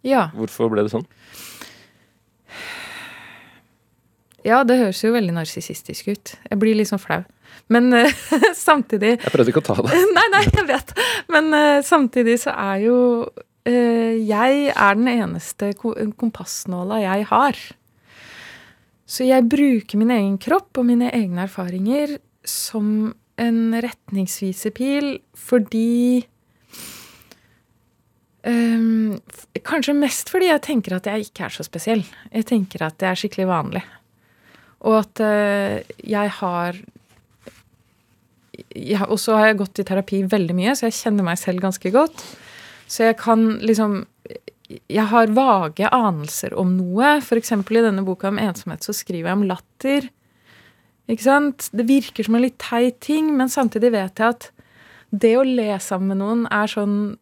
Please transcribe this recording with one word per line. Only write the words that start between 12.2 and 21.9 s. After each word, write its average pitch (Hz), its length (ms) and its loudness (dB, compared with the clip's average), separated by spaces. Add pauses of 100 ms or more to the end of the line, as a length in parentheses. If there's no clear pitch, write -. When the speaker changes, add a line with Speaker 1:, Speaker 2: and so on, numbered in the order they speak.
Speaker 1:
så - 140 -6
er 196 320 -4
jo, 247 120 4 (680)
eh, 233 480 2
jeg 233 560 2
er 202 260 4
den 247 140 2
eneste 202 640 -4
ko-, 220 220 -6 (180)
kompassnåla 196 880 -6
jeg 196 260 -2
har. 247 300 2 (1500)
Så - 180 -2
jeg 254 240 6
bruker 269 480 2
min 233 160 2
egen 196 240 0
kropp 330 400 -2
og 247 80 2
mine 240 240 2
egne 185 340 -2
erfaringer 196 720 -4 (220)